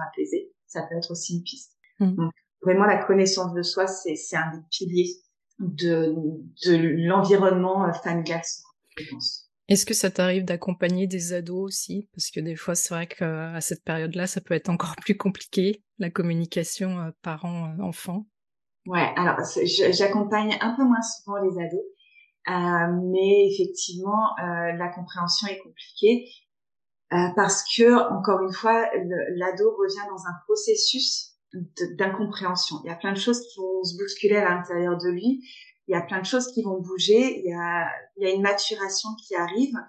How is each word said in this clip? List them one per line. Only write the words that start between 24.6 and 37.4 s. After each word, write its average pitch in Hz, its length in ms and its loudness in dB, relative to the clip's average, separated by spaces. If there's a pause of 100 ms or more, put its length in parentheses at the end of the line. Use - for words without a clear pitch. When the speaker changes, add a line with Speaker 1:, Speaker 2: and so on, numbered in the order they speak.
Speaker 1:
la 175 160 -4
compréhension 175 580 -4
est 190 120 -8
compliquée, - 680 0 (880)
euh, 175 40 2 (180)
parce - 280 2 (120)
que, 233 180 8 (180)
encore 196 300 2
une 185 120 -2
fois, 226 420 2
le, 175 420 -2
l'ado 185 400 2
revient 202 320 -2
dans 180 160 -12
un 175 80 -8 (120)
processus - 880 0 (180)
de, 175 420 -8
d'incompréhension. 190 880 -2
Il 170 40 -10
y 170 40 -8
a 170 40 -8
plein 196 180 -4
de 196 60 -4
choses 240 220 0
qui - 180 -18
vont 185 240 -4
se 175 140 -6
bousculer 202 400 2
à 196 120 4
l'intérieur 175 480 0
de 175 120 -2
lui, 220 340 0 (440)
il 190 60 0
y - 20 2
a 175 60 0
plein 190 180 -4
de 185 60 -6
choses 254 280 -2
qui 226 80 0
vont 190 180 -2
bouger, 196 600 4
il 185 100 -6